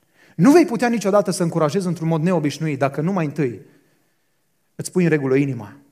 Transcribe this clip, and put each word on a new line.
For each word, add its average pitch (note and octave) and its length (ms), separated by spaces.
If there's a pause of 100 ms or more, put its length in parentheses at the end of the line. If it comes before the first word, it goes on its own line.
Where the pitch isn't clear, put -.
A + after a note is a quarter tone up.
(360)
Nu F#3+ 140
vei E4 140
putea A#3+ 240
niciodată G3+ 420
să E3+ 120
încurajezi E3 440
într-un E3 220
mod E3 140
neobișnuit D3+ 560
dacă C3+ 220
nu E3+ 120
mai F3+ 120
întâi C3+ 360 (1120)
îți - 180
pui F3+ 100
în E3+ 80
regulă C3+ 240
inima. B2 420 (160)